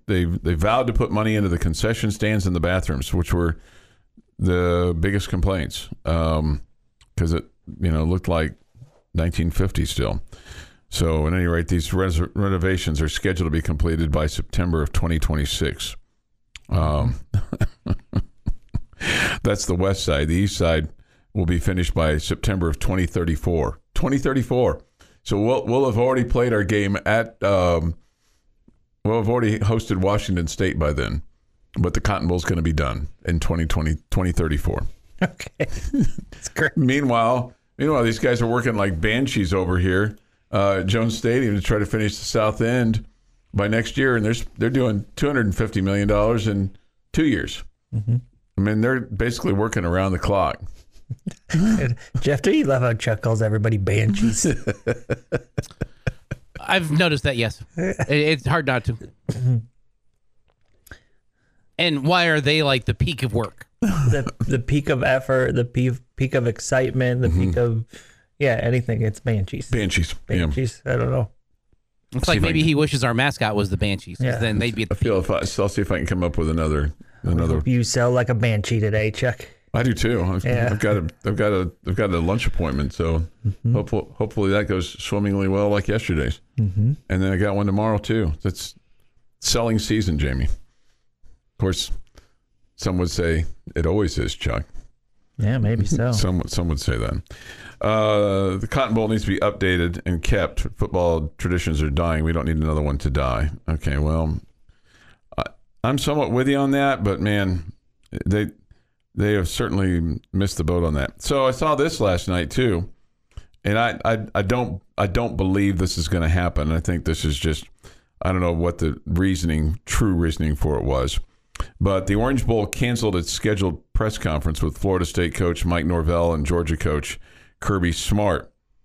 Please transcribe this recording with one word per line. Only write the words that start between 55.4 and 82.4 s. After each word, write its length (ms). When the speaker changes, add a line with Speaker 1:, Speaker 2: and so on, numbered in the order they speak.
Speaker 3:
I've 300
noticed 340
that, 120
yes. 260
It, 200
it's 380
hard 200
not 180
to. 80
Speaker 2:
Mm-hmm. 280
Speaker 3:
And 280
why 200
are 140
they, 220
like, 220
the 100
peak 280
of 100
work? 340
Speaker 2:
The, 500
the 120
peak 320
of 120
effort, 520
the 100
pe-, 320
peak 180
of 120
excitement, 760
the 60
Speaker 1:
Mm-hmm. 200
Speaker 2:
peak 80
of, 280
yeah, 240
anything. 400
It's 180
banshees. 500
Speaker 1:
Banshees. 440
Yeah. 160
Speaker 2:
Banshees. 400
I 120
don't 140
know. 200
Speaker 3:
It's 140
Speaker 1:
See 60
Speaker 3:
like 60
Speaker 1:
if 60
I 40
Speaker 3:
maybe 120
Speaker 1:
can 80
Speaker 3:
he 60
wishes 300
our 100
mascot 420
was 140
the 60
Banshees, 420
'cause 80
Speaker 2:
Yeah. 120
Speaker 3:
then 200
they'd 160
be 80
at 80
the 60
Speaker 1:
I 20
feel 240
Speaker 3:
peak. 80
Speaker 1:
if 0
I, 140
so 180
I'll 60
see 120
if 120
I 60
can 80
come 180
up 120
with 140
another, 420
Speaker 2:
I 60
Speaker 1:
another. 240
Speaker 2:
hope 140
you 160
sell 260
like 180
a 60
banshee 460
today, 320
Chuck. 360
Speaker 1:
I 120
do 100
too. 300
I've, 200
Speaker 2:
Yeah. 280
Speaker 1:
I've 80
got 160
a, 120
I've 120
got 160
a, 180
I've 80
got 160
a 80
lunch 300